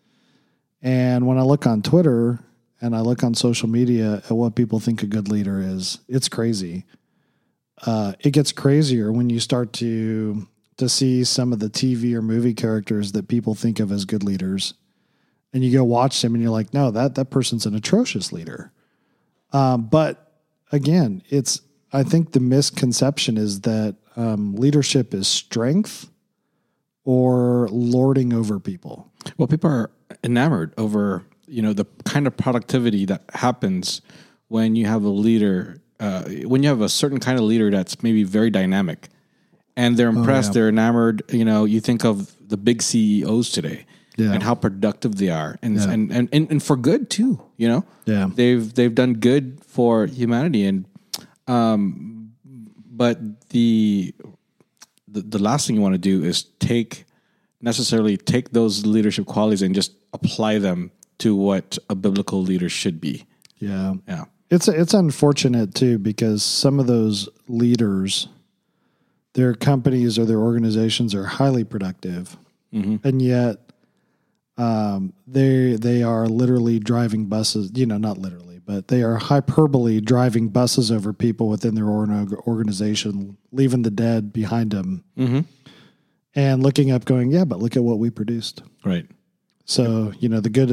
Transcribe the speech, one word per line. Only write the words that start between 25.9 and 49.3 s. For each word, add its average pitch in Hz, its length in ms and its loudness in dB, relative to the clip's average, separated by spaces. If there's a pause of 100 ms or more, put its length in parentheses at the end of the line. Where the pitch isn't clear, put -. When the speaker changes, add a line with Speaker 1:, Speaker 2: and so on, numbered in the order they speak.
Speaker 1:
or 123 640 2
lording 123 640 2
over 107 260 -2
people. - 520 -14 (280)
Speaker 2:
Well, 135 100 2
people 160 220 0
are 117 200 -2 (340)
enamored 120 520 0
over, 104 480 -2 (220)
you 123 160 -6
know, 107 100 0
the 101 120 -2 (200)
kind 143 220 -2
of 127 100 -4
productivity 120 680 0
that 92 160 -4 (100)
happens 95 680 -4 (460)
when 113 280 0
you 113 100 2
have 107 180 0
a 104 40 2
leader, 101 720 0 (200)
uh, 98 220 -6 (220)
when 127 180 2
you 143 60 4
have 131 120 2
a 104 80 0
certain 139 320 -2
kind 127 180 0
of 113 60 2
leader 110 260 2
that's 95 320 -2
maybe 110 220 2
very 107 260 0
dynamic, 95 580 -2 (680)
and 120 200 2
they're 120 120 4
Speaker 1:
Oh, 113 100 2
Speaker 2:
impressed, 117 320 2
Speaker 1:
yeah. 98 40 -4
Speaker 2:
they're 110 140 4
enamored. 113 600 2
You 113 140 0
know, 107 200 4
you 107 160 2
think 117 240 -2
of 101 320 -2 (100)
the 104 100 -4
big 113 260 0
C 107 380 2
E - 40 -4
Os 117 260 0
today - 360 -8 (300)
Speaker 1:
Yeah. 110 160 2
Speaker 2:
and 95 100 0
how 117 120 0
productive 104 600 -2
they 98 140 0
are, 78 320 -6
and, 110 140 -2
Speaker 1:
Yeah. 101 140 0
Speaker 2:
and, 107 220 -2
and, 120 200 0
and, 156 180 2
and 147 120 0
for 147 140 0
good 170 340 0
too, 220 300 0 (160)
you 117 120 0
know? 120 160 0 (220)
Speaker 1:
Yeah. 98 280 0
Speaker 2:
They've, 120 400 2
they've 120 200 2
done 127 200 2
good 127 520 0